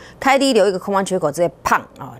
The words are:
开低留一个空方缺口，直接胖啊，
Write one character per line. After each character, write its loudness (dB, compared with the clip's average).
开 2
低 2
留 4
一 2
个 -2
空 -8
方 0
缺 -2
口， -2
直 -4
接 0
胖 2
啊， -16